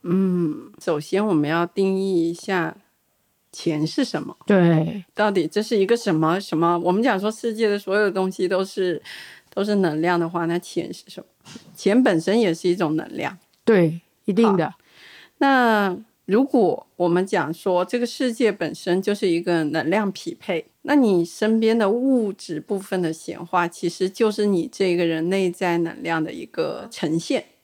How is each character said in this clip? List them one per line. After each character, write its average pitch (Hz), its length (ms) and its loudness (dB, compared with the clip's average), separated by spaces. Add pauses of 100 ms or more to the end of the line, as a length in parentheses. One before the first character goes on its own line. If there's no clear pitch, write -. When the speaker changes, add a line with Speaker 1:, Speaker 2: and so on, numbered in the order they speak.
Speaker 1:
嗯， 175 640 0 (140)
首 156 160 0
先 190 260 -2
我 208 80 2
们 147 160 2
要 170 160 2
定 190 320 0
义 185 320 0
一 170 40 -4
下 170 420 -4 (760)
钱 156 340 -2
是 269 160 -2
什 - 180 -4
么。 - 140 -12 (100)
Speaker 2:
对。 170 560 4 (140)
Speaker 1:
到 208 160 2
底 175 160 0
这 208 160 -2
是 214 140 -2
一 196 80 4
个 220 100 2
什 214 180 -2
么， 160 280 2
什 - 160 -4
么， 170 220 2
我 180 120 0
们 196 100 2
讲 233 160 2
说 202 140 -2
世 233 220 -6
界 214 160 0
的 202 100 0
所 196 160 -4
有 208 160 2
东 190 180 0
西 190 160 -4
都 185 200 0
是， 180 360 -2 (520)
都 196 100 -2
是 208 120 0
能 160 260 2
量 175 180 2
的 170 80 -2
话， 170 180 -4
那 170 140 -2
钱 - 340 -8
是 - 140 -18
什 - 140 -18
么？ - 320 -20 (200)
钱 226 300 2
本 196 160 4
身 196 180 0
也 202 160 2
是 165 140 -4
一 175 80 2
种 156 220 -2
能 - 180 -8
量。 - 220 -8 (260)
Speaker 2:
对， 170 380 4 (240)
一 208 80 -2
定 202 240 4
的。 160 80 0
Speaker 1:
好， - 120 -12 (600)
那 226 600 2 (280)
如 214 180 4
果 240 420 2 (120)
我 175 100 2
们 180 180 2
讲 170 280 -2
说 180 320 0
这 247 120 -4
个 240 80 0
世 240 280 -2
界 226 180 2
本 180 240 -6
身 185 260 0
就 208 140 0
是 208 100 -4
一 170 160 2
个 170 220 0
能 151 260 -2
量 202 220 0
匹 - 260 -10
配， 170 280 -6 (160)
那 294 160 2
你 202 260 4
身 220 380 0
边 220 160 4
的 208 120 2
物 240 440 2
质 165 260 -10
部 196 180 -6
分 190 240 -4
的 160 120 0
显 - 320 -12
化， 175 240 0
其 - 180 -6
实 180 220 -2
就 220 200 2
是 208 180 0
你 185 220 0
这 180 280 0
个 175 80 2
人 165 240 0
内 190 200 0
在 175 280 -2
能 165 260 -4
量 165 180 -2
的 - 120 -6
一 - 140 -10
个 147 440 -6
呈 160 260 -2
现。 226 280 -2 (180)